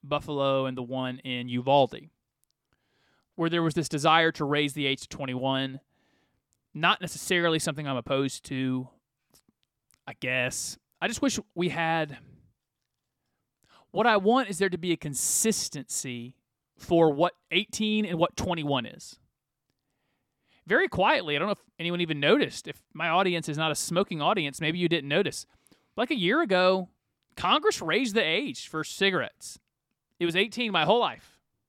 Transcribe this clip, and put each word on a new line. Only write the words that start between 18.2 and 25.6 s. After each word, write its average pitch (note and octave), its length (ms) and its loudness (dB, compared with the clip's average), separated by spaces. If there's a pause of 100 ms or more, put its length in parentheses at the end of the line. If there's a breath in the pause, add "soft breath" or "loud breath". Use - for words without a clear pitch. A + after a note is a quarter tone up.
twenty-one C#3+ 520 -2
is. - 320 -18 (1500)
Very C#4+ 220 2
quietly, F3 480 2
I - 20 0
don't F3+ 100 0
know G#3 40 -2
if - 120 -6 (140)
anyone F3 220 -2
even D#3+ 180 -2
noticed. D3+ 480 2
If - 160 -16 (120)
my E3 140 -4
audience F3 420 0
is D3 80 -4
not D#3+ 120 0
a D3 40 -2
smoking E3+ 480 -2
audience, D#3+ 400 0
maybe D#3+ 160 0
you F3 100 2
didn't D3+ 220 0
notice. D#3+ 340 0 (500 soft breath)